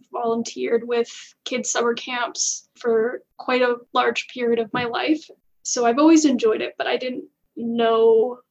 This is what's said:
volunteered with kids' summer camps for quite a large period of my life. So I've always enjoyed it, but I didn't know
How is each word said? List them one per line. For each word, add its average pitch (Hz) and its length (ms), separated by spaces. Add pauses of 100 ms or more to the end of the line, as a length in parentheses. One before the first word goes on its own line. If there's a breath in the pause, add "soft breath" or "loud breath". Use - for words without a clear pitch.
(120)
volunteered 233 760
with 233 240 (340)
kids' 240 260
summer 240 240
camps - 800
for 233 480 (140)
quite 254 260
a 247 140 (160)
large 240 360
period 233 300
of 220 140
my 247 120
life. 240 460 (320)
So 240 240
I've 233 120
always 311 260
enjoyed 233 360
it, 240 160
but - 100
I 254 100
didn't 254 280 (320)
know 226 840 (100)